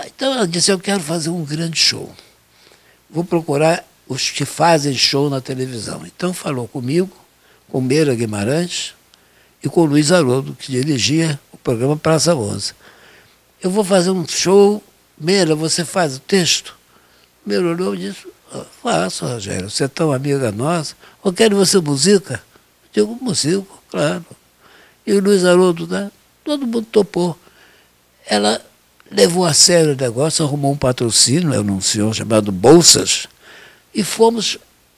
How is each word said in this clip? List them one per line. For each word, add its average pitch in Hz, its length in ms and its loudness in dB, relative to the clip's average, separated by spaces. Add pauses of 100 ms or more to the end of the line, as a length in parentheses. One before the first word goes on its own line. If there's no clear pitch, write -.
então 269 280 -4
ela 240 120 0
disse, 170 240 0
"Eu 190 100 -2
quero 196 200 -2
fazer 160 300 -4
um 170 160 -4
grande 156 340 -6
show. 101 340 -2 (960)
Vou 165 140 -4
procurar 165 640 0 (200)
os - 240 -6
que - 140 -6
fazem 147 500 2
show 139 360 0
na 135 100 -4
televisão." 131 640 -8
Então 180 280 -8
falou 127 340 -6
comigo, 156 420 -2 (600)
com - 100 -4
Meira 143 340 2
Guimarães 117 800 -4 (680)
e 143 60 -6
com 165 160 4
Luiz 147 260 2
Haroldo, 139 480 2
que - 140 -10
dirigia 139 680 0 (140)
o - 40 -20
programa 131 380 -2
Praça 160 400 2
onze. 101 380 -4 (880)
"Eu 185 60 -2
vou 202 160 0
fazer 185 260 2
um 175 160 -2
show, 202 560 4 (340)
Meira, 165 380 2
você 156 300 -2
faz 151 320 -2
o - 20 -20
texto?" - 640 -2 (600)
Meira 202 220 -2
olhou 180 300 -4
e - 20 -8
disse, 190 300 -12 (260)
"Ah, - 100 -14 (200)
faço, 180 420 -2
Rogério, 98 420 -8
você 139 180 -4
é - 20 0
tão 156 260 -2
amiga 135 380 -2
nossa. 143 420 -4 (280)
Rogério, 202 360 2
você 190 220 2
musica?" 147 600 2 (560)
Eu 208 80 2
digo, 226 160 -6
"Musico, 190 720 -4
claro." 175 340 -4 (840)
E 214 60 0
o 196 60 4
Luiz 196 240 4
Haroldo, 180 440 4
né? 196 240 -6 (340)
Todo 285 220 -4
mundo 226 240 -4
topou. 175 440 0 (920)
Ela 104 340 0 (500)
levou 185 340 2
a 151 80 0
sério 160 400 4
o - 20 -2
negócio, 135 500 -2
arrumou 139 260 -2
um 143 60 -4
patrocínio, 127 760 2
era 107 80 0
um 101 200 -2
senhor 107 340 0
chamado 107 360 0
Bolsas, 101 760 6 (640)
e 214 100 0
fomos 226 540 0 (400)